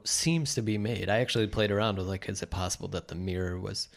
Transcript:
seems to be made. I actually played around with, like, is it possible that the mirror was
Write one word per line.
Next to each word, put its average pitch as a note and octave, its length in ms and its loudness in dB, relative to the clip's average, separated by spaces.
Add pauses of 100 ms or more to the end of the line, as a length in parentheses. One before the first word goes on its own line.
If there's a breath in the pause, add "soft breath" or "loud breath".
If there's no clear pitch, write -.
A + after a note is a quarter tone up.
seems E3 500 2
to A#2+ 80 0
be G#2+ 140 2
made. G#2 320 0
I G#2+ 120 4
actually A#2 260 2
played G#2+ 240 2
around G2+ 260 2
with, F#2 100 -2
like, F#2 220 -4
is G2+ 140 -4
it - 80 -6
possible F#2 380 -2
that F#2 200 -4
the - 60 -8
mirror F2+ 440 -2
was G2 380 -6